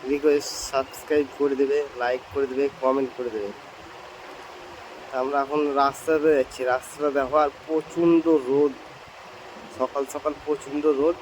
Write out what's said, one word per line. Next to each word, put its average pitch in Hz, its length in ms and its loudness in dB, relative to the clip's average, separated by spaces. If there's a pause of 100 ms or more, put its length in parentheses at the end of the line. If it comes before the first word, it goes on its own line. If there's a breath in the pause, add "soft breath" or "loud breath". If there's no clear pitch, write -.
(100)
রিকোয়েস্ট, 143 420 4 (180)
সাবস্ক্রাইব 139 560 0 (120)
করে 143 220 2
দেবে, 139 180 4 (240)
লাইক 127 200 0 (120)
করে 139 160 0
দেবে, 135 140 0 (180)
কমেন্ট 131 340 2
করে 123 180 -4
দেবে। 104 160 -4 (1600)
তা - 140 -12
আমরা 143 220 0
এখন 147 160 0 (220)
রাস্তাতে 156 560 2
যাচ্ছি, - 220 -2 (140)
রাস্তাটা 147 440 -2
দেখো, 135 260 0
আর 143 60 0 (160)
প্রচণ্ড 165 580 4 (240)
রোদ, 143 240 4 (1040)
সকাল 131 240 -2 (120)
সকাল 147 180 -2 (120)
প্রচণ্ড 147 400 -4 (160)
রোদ। 170 220 4